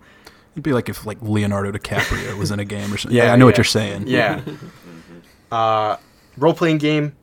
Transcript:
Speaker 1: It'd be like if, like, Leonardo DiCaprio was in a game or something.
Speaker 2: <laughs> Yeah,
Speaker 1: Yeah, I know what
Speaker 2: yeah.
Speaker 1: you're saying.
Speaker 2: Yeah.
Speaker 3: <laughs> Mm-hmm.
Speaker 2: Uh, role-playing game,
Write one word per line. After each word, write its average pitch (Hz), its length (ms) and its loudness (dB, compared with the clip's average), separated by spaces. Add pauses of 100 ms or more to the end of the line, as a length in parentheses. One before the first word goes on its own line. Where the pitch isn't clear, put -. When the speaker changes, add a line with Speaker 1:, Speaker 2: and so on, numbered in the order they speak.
(540)
Speaker 1:
It'd 143 80 -12
be 151 100 -2
like 120 160 0
if, - 160 -10
like, 104 160 -10
Leonardo 101 520 -2
DiCaprio 101 640 -6
was 101 140 -4
in 101 80 -4
a 101 40 -6
game 101 300 -8
or - 20 -6
something. 120 200 -2
Speaker 2:
<laughs> - 20 6
Yeah, 117 80 6
Speaker 1:
Yeah, 120 60 4
I 120 40 6
know 127 100 10
what 117 80 8
Speaker 2:
yeah. - 40 4
Speaker 1:
you're 113 60 2
saying. 101 420 -2
Speaker 2:
Yeah. 113 380 0
Speaker 3:
<laughs> - 60 -10 (400)
Mm-hmm. 85 280 -20 (340)
Speaker 2:
Uh, 110 440 0 (400)
role-playing 160 420 2
game, 147 440 0